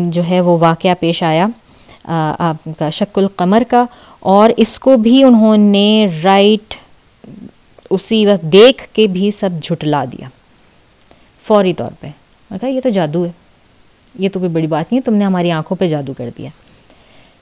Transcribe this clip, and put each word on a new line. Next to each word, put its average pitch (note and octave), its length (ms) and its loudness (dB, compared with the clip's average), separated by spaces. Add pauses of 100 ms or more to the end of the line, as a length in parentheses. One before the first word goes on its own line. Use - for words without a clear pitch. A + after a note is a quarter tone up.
जो E3+ 120 -4
है F3+ 200 0
वो F3 160 2
वाक़या E3 360 2
पेश E3+ 300 -2
आया, E3+ 300 0 (520)
अ, D#3 340 -4
आपका D#3+ 500 -6
शक्कुल G3 400 -2 (100)
कमर G3 240 2
का, B3 240 0 (360)
और G3+ 280 4
इसको - 460 2
भी A#3 260 4
उन्होंने G#3+ 960 4
right G3+ 540 2 (1160)
उसी G#3+ 340 0
वक्त G3 180 0
देख G3 520 4
के A3 120 2
भी F#3+ 240 -2
सब F#3 280 -6
झुठला D3 460 -4
दिया B2+ 240 -16 (1160)
फौरी G3+ 300 0
तौर - 160 -10
पे। - 180 -18
उन्होंने - 520 -18
कहा, B3 100 -6
"ये C4 120 -4
तो C4 80 -2
जादू F3 340 -2
है, E3+ 120 -8 (840)
ये F#3+ 100 -2
तो F#3+ 100 -8
कोई F3+ 100 -4
बड़ी D#3+ 180 -4
बात D#3 180 -4
नहीं A#3+ 140 -4
है, C4 40 -6
तुमने G#3 220 -2
हमारी F3+ 240 -2
आंखों D#3+ 260 -6
पे F3+ 120 -2
जादू C#3+ 260 -6
कर A#2+ 160 -12
दिया।" C3 220 -16 (920)